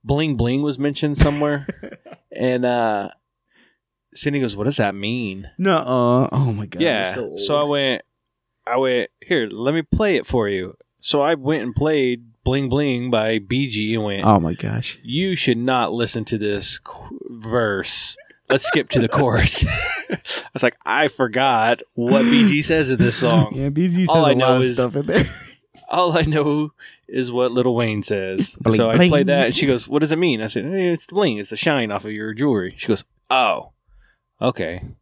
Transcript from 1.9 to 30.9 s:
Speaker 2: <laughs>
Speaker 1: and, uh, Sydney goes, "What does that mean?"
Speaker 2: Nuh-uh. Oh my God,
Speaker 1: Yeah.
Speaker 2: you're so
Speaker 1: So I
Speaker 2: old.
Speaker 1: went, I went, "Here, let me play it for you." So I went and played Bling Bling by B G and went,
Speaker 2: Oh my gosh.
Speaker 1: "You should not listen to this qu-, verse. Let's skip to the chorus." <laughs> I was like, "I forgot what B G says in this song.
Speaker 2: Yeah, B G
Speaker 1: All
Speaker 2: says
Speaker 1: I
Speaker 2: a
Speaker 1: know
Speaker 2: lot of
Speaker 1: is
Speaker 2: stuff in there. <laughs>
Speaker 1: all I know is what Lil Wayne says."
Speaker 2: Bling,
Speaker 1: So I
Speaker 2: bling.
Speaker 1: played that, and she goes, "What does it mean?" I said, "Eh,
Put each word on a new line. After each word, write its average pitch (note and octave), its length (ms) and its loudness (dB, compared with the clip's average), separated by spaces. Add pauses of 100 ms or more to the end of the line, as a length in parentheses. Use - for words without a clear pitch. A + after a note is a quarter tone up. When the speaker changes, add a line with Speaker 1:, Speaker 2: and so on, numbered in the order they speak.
Speaker 2:
<laughs> - 140 -20
Speaker 1:
and, B2+ 300 0
uh, A2+ 440 0 (1040)
Sydney C#3+ 260 -2
goes, A2+ 140 -2
"What G#2 100 -4
does C#3 120 2
that G2+ 160 2
mean?" G2+ 640 -6
Speaker 2:
Nuh-uh. B2+ 720 2
Oh C3 220 2
my G#2 140 -6
God, - 160 -4
Speaker 1:
Yeah. A2+ 320 0
Speaker 2:
you're A2 220 -8
so - 100 -4
Speaker 1:
So D3 80 0
I D3 60 2
Speaker 2:
old. D3 100 0
Speaker 1:
went, C3+ 300 0 (680)
I A#2+ 100 -2
went, B2+ 320 0 (160)
"Here, C3+ 240 0
let A2+ 240 -2
me E3 80 -2
play F#3+ 360 0
it - 100 -4
for A#2 220 0
you." F#2+ 260 -6 (240)
So - 240 0
I D#3+ 100 2
went C#3+ 300 -2
and A#2+ 120 -6
played B2+ 500 0 (180)
Bling C3+ 260 -2
Bling B2+ 400 -2
by A2 300 0
B B2 280 -2
G G#2+ 280 -2
and G#2+ 80 -2
went, G2+ 200 -4
Speaker 2:
Oh G#2 160 6
my D#2+ 140 0
gosh. A2 480 -6
Speaker 1:
"You F3 340 -2
should B2+ 220 0
not A#2+ 360 -2
listen A2+ 320 -2
to A#2+ 120 -4
this G2+ 400 -2
qu-, - 400 -18 (100)
verse. A2 880 -2 (360)
Let's C3+ 140 2
skip - 240 0
to C3+ 100 0
the A2+ 100 2
chorus." - 560 2
<laughs> - 460 -6
I - 80 -6 (340)
was B2+ 80 -4
like, B2 240 0
"I C#3 220 0
forgot A#2+ 720 0 (140)
what B2 280 2
B A#3 220 6
G D3+ 160 2
says D#3 300 2
in B2 80 0
this A#2+ 180 4
song. B2 380 4
Speaker 2:
Yeah, C3+ 140 -2
B D#3+ 180 0
G F3+ 200 2
Speaker 1:
All D#3+ 80 4
Speaker 2:
says D#3+ 120 6
Speaker 1:
I C#3+ 60 6
Speaker 2:
a - 20 6
Speaker 1:
know B2+ 120 4
Speaker 2:
lot B2+ 100 4
of B2+ 60 4
Speaker 1:
is B2+ 120 2
Speaker 2:
stuff B2 200 0
in C#3+ 120 -2
there. - 180 2 (320)
<laughs> - 320 -20
Speaker 1:
all E3+ 260 0
I E3+ 60 4
know D3+ 500 0 (360)
is B2+ 240 -4
what B2 200 0
Lil B2 220 2
Wayne A2 300 0
says." F#2+ 580 -4
Speaker 2:
Bling, A2 140 2
Speaker 1:
So A2+ 160 4
I C3 60 4
Speaker 2:
bling. F3+ 120 6
Speaker 1:
played C#3+ 180 4
that, C#3 200 2
and A#2+ 80 -2
she - 100 0
goes, B2+ 220 0
"What D3 140 0
does D3+ 100 0
it D#3+ 80 0
mean?" D#3+ 200 0
I A2 60 -4
said, G#2 200 -4
"Eh, F3+ 280 -2